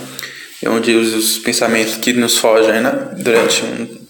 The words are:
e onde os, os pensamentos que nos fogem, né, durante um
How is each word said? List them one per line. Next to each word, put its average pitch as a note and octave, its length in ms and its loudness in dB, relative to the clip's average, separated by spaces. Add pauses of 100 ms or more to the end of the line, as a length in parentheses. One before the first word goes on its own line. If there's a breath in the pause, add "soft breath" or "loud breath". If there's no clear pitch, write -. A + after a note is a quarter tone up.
(640 loud breath)
e - 60 -2
onde A2+ 260 0
os, A2+ 200 2
os A2 240 -2
pensamentos A2+ 580 0
que - 160 -2
nos A#2 240 2
fogem, A2+ 460 4
né, - 340 -2
durante - 480 2
um A#2+ 240 -8 (220)